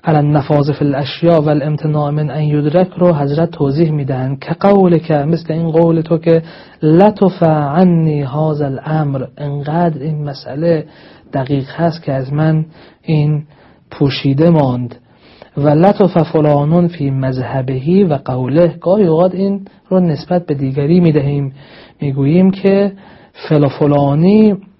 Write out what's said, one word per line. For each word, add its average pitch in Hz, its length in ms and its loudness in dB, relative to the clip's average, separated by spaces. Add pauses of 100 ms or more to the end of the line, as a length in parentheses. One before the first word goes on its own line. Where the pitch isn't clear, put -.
علی 160 140 0
النفاذ 147 540 0
فی 147 140 -2
الاشیاء 147 560 0
و 151 80 0
الامتناع 151 600 -2
من 151 200 -4
ان 151 140 -4
یدرک 151 540 0
رو 175 160 4
حضرت 147 380 -2
توضیح 151 400 0
می‌دهند: 135 480 -4
"که - 140 -8
قول 190 440 4
که"، 160 160 -2
مثل 151 400 -2
این 165 180 -2
قول 165 300 2
تو 165 160 -2
که 165 260 2 (400)
"لطف 190 600 4
عنی 156 760 2
هذا 147 440 -2
الامر"، 139 600 -4 (120)
انقدر 147 640 -4
این 151 220 -6
مسئله 151 600 -4 (480)
دقیق 135 360 -4
هست 165 340 -4
که 143 100 -6
از 135 200 -6
من 156 320 0 (360)
این 151 420 -2 (480)
پوشیده 143 580 0
ماند. 127 460 0 (640)
"و 147 120 2
لطف 175 600 2
فلانون 151 560 2
فی 143 240 -4
مذهبهی 131 920 -2
و 151 220 0
قوله." 131 560 0
گاهی 196 240 2
اوقات 175 300 2
این 196 300 -4 (240)
رو 185 100 2
نسبت 175 460 -2
به 151 80 -4
دیگری 143 460 0
می‌دهیم، 143 540 0 (480)
می‌گوییم 147 500 2
که 196 420 0 (560)
فلا 143 200 2
فلانی 156 840 2 (240)